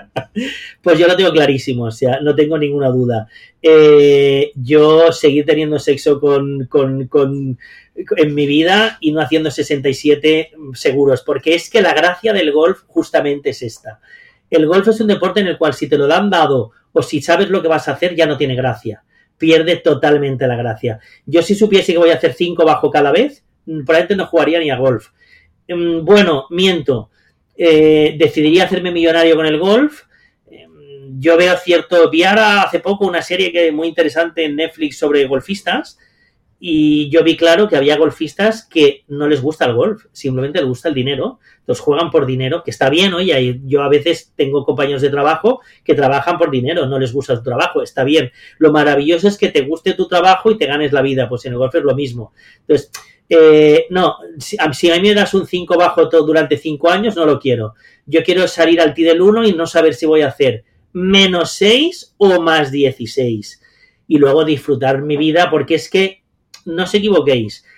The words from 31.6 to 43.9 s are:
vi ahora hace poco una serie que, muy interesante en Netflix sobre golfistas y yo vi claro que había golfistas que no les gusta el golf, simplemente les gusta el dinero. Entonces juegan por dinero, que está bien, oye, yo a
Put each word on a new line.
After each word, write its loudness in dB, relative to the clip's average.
vi 2
ahora 2
hace -4
poco -2
una -4
serie -4
que, 2
muy -4
interesante -2
en -6
Netflix -6
sobre -2
golfistas -8
y 0
yo 2
vi 0
claro 2
que -2
había 2
golfistas -2
que 0
no -4
les 0
gusta -4
el -2
golf, -4
simplemente -6
les -2
gusta -6
el -4
dinero. -6
Entonces -8
juegan 0
por 0
dinero, -4
que -10
está -2
bien, 0
oye, -2
yo -4
a -2